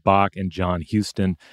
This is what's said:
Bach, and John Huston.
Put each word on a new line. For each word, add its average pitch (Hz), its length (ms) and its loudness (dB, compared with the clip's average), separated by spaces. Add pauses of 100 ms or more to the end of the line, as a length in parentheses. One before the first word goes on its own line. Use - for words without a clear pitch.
Bach, 98 360 2
and 95 120 -4
John 90 320 -4
Huston. 98 540 -2 (180)